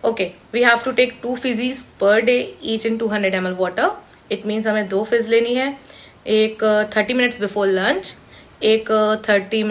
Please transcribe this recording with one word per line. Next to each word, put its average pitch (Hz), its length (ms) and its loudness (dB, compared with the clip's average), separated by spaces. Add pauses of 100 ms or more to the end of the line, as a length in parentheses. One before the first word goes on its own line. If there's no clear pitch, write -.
okay, 220 240 0 (260)
we 240 120 0
have 233 180 4
to 254 140 -2
take 247 140 4 (100)
two 247 220 -4
fizzies 254 360 -2 (220)
per 202 260 6
day, 247 140 2 (320)
each 220 160 -4
in 226 120 -2
two 226 120 -2
hundred 196 260 0
M 185 100 -2
L 185 120 -4
water। 185 260 0 (480)
It 202 140 -14
means 220 180 -2
हमें 214 220 -2
दो 196 220 -2
fizz 226 180 0
लेनी 233 260 2
है, 262 120 0 (600)
एक, 214 360 0
uh, 214 300 2
thirty 220 260 0
minutes 240 240 -2
before 202 220 -2 (120)
lunch, 269 340 -2 (520)
एक, 220 280 2
uh, 214 240 4 (120)
thirty 208 440 2